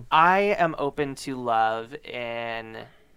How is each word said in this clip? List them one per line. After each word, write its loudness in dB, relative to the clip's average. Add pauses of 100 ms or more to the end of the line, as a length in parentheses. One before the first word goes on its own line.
(120)
I 6 (180)
am 0
open -2
to -8
love 0 (120)
in -8 (400)